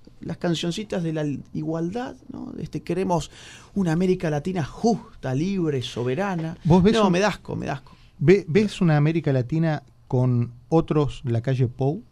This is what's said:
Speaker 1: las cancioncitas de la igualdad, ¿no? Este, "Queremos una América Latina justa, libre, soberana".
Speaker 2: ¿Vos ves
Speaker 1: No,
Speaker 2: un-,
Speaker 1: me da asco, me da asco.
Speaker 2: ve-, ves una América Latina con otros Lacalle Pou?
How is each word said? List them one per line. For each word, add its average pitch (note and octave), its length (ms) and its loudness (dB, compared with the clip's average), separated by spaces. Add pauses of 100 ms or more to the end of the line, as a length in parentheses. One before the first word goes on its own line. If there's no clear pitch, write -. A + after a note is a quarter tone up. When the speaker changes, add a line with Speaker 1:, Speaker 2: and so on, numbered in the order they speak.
(220)
Speaker 1:
las - 160 -10
cancioncitas F3 680 -4
de E3 100 -4
la D#3 120 -4 (280)
igualdad, E3 640 -6 (140)
¿no? - 300 -12
Este, - 220 -10
"Queremos F3 480 -2 (440)
una F3+ 200 0
América F#3 360 0
Latina D3+ 360 -4
justa, - 680 -2
libre, E3 460 -2
soberana". D#3+ 840 -4
Speaker 2:
¿Vos F3 180 8
ves G#3+ 100 6
Speaker 1:
No, A3 140 4
Speaker 2:
un-, F3 60 4
Speaker 1:
me F3 80 4
da G#3 80 2
asco, - 260 -8
me A#2 120 -6
da - 60 -4
asco. - 220 -14 (220)
Speaker 2:
ve-, F3 300 6
ves G3+ 340 0
una D#3+ 160 4
América D3+ 340 2
Latina D3 520 0 (260)
con B2 420 0 (160)
otros D#3+ 560 2
Lacalle B2 440 0
Pou? C#3+ 440 -4